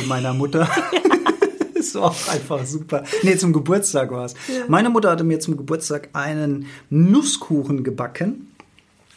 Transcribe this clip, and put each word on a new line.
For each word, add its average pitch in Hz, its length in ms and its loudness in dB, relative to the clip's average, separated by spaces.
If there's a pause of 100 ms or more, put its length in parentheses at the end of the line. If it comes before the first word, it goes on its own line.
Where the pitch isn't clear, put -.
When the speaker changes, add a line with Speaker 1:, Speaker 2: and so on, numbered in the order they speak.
Speaker 1:
meiner 127 280 -2
Mutter. 143 400 2
<laughs> - 40 2 (960)
Das - 220 -2
war 190 160 2
auch - 160 -6
einfach 143 360 -4
super. 147 380 -4 (220)
Nee, 190 120 4
zum 180 160 2
Geburtstag 156 600 0
war's. 123 220 -8 (120)
Speaker 2:
Ja. 254 220 -4
Speaker 1:
Meine 196 200 4
Mutter 220 220 2
hatte 165 140 0
mir 160 160 0
zum 156 160 -4
Geburtstag 147 560 -6
einen 143 540 -4 (240)
Nusskuchen 156 920 4
gebacken. 127 680 -6 (640)